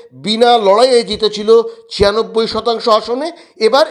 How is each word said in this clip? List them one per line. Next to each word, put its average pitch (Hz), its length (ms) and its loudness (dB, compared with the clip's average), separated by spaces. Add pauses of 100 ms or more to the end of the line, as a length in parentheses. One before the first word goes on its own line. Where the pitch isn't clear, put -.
(120)
বিনা 220 460 0
লড়াইয়ে 233 440 2
জিতেছিল 208 580 0 (300)
ছিয়ানব্বই 208 560 -2
শতাংশ 226 420 -4
আসনে, 240 440 -2 (240)
এবার 240 340 2